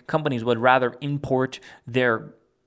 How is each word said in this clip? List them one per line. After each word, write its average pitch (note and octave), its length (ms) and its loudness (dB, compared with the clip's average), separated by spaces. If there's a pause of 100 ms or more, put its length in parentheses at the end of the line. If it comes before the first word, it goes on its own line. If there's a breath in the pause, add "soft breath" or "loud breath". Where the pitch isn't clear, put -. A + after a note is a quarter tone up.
companies D3 360 -2
would A#2 160 0
rather B2+ 420 2
import C#3 600 -2 (260 loud breath)
their B2 480 0 (320)